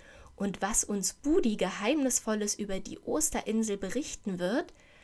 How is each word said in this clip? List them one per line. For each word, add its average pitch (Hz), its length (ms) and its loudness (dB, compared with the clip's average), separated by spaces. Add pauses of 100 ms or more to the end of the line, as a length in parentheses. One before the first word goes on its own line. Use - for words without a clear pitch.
(360)
und 196 260 -2
was 202 220 2
uns 202 300 -2
Budi 285 420 4
Geheimnisvolles 214 1000 0
über 202 240 -4
die - 200 -10
Osterinsel 214 760 0
berichten 196 600 -4
wird, 208 360 -2 (300)